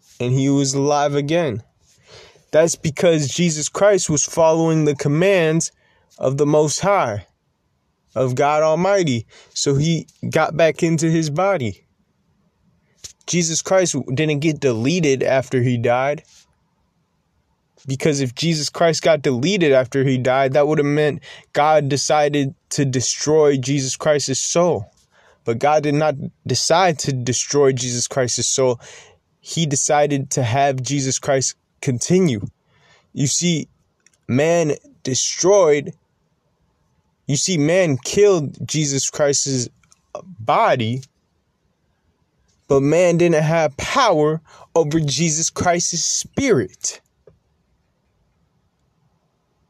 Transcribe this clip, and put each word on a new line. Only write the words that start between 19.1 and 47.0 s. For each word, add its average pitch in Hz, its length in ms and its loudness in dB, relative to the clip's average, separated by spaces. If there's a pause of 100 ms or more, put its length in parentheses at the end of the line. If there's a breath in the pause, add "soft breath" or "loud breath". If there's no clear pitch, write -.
deleted 156 480 0
after 131 320 2
he 131 160 0
died, 131 360 0
that 147 120 4
would 156 120 0
have 143 80 0
meant 147 360 -2 (300 loud breath)
God 147 360 2
decided 147 640 0 (180)
to 147 140 -2
destroy 143 720 2
Jesus 131 380 -4
Christ's 147 460 -2
soul. 170 500 -2 (540 soft breath)
But 117 160 -4
God 147 240 2
did 147 100 0
not 151 220 0 (280)
decide 165 560 0
to 143 120 -4
destroy 131 580 0
Jesus 123 380 -4
Christ's 123 400 -2
soul. 127 320 0 (580 loud breath)
He - 260 -6
decided 143 680 0
to 139 100 -2
have 135 400 0
Jesus 135 380 -4
Christ 135 340 -2 (260)
continue. 143 600 0 (720 soft breath)
You 135 160 -2
see, 165 400 -2 (580)
man 156 460 2 (320)
destroyed, 156 880 0 (1400)
you 143 80 -2
see, 180 220 -2
man 160 380 2
killed 185 720 0
Jesus 139 420 -4
Christ's 139 600 -2 (720)
body, 135 600 0 (1600)
but 139 140 2
man 170 360 4
didn't 165 280 4
have 156 320 0
power 160 640 0 (340 loud breath)
over 165 240 0
Jesus 156 500 -2
Christ's 175 540 -2
spirit. - 1000 -2 (2750)